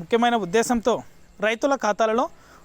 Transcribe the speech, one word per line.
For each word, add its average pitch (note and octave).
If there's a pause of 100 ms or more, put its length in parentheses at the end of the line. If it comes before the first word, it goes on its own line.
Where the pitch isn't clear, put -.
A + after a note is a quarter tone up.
ముఖ్యమైన A#3
ఉద్దేశంతో A3+ (540)
రైతుల A#3
ఖాతాలలో A3 (400)